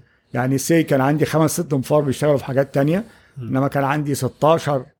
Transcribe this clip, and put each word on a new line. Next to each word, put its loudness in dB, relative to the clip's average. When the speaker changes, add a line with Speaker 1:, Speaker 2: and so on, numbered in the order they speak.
Speaker 1:
يعني 0
say -2
كان 2
عندي 2
خمس 0
ست -4
انفار 0
بيشتغلوا 0
في -4
حاجات -2
تانية، 0
Speaker 2:
مم. -10
Speaker 1:
انما 0
كان -2
عندي -2
ستاشر 0